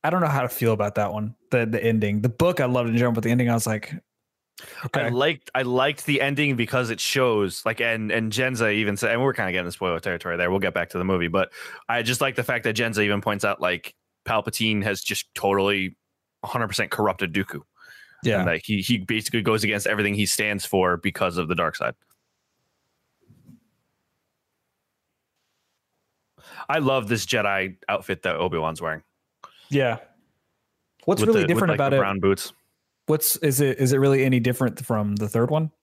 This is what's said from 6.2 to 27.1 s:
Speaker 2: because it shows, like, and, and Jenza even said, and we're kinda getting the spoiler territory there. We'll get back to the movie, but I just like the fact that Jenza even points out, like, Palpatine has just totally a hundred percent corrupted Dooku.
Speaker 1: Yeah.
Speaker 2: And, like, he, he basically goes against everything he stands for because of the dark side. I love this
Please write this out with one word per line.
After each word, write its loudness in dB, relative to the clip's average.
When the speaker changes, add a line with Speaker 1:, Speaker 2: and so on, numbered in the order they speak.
Speaker 2:
because 0
it -6
shows, 0
like, -2
and, -2
and 0
Jenza 0
even 0
said, 0
and 2
we're 2
kinda -2
getting -2
the -6
spoiler -2
territory -4
there. 0
We'll 2
get -2
back -4
to -6
the -2
movie, 0
but 0
I 0
just -2
like 0
the -2
fact -4
that 0
Jenza 0
even 2
points -2
out, 0
like, -2
Palpatine 0
has -2
just -6
totally 0
a -10
hundred -4
percent -4
corrupted 0
Dooku. -2
Speaker 1:
Yeah. 2
Speaker 2:
And, 0
like, 0
he, 0
he 0
basically -2
goes 0
against 0
everything 0
he 0
stands -2
for 2
because -2
of -2
the -2
dark -2
side. -4
I 0
love 2
this -2